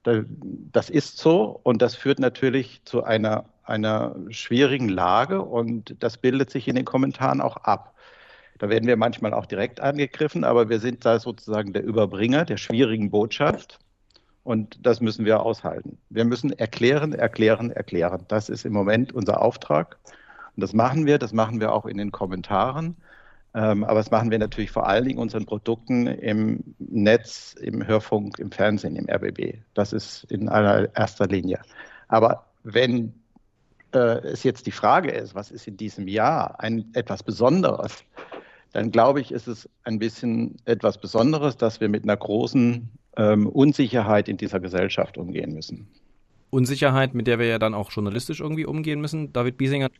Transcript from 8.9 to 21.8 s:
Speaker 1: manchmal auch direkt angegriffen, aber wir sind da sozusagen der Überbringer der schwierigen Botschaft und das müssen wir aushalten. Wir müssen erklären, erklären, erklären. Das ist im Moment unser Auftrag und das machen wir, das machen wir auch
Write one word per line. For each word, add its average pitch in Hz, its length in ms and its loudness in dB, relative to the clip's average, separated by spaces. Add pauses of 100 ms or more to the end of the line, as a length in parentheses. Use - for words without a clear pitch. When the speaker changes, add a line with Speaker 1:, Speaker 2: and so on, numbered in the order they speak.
Speaker 1:
manchmal 113 360 0
auch 110 140 -4
direkt 101 320 -4
angegriffen, 147 640 -2
aber 120 260 4
wir 113 100 0
sind 123 260 -4
da 113 140 4
sozusagen 107 540 -6
der 101 100 -2
Überbringer 110 600 0
der 107 120 -4
schwierigen 110 520 0
Botschaft 117 720 0 (640)
und 110 420 -4
das 120 160 4
müssen 110 240 -2
wir 107 160 4
aushalten. - 560 -6 (140)
Wir 113 140 0
müssen 123 260 0
erklären, 139 600 0
erklären, 110 580 2
erklären. 87 560 -4
Das 107 220 -2
ist - 140 -8
im 113 100 -4
Moment 107 380 2
unser 107 300 0
Auftrag - 560 0 (580)
und - 60 -6
das 95 120 -4
machen 131 340 2
wir, 147 100 4
das 113 160 -4
machen 113 260 0
wir 110 140 0
auch 110 140 -2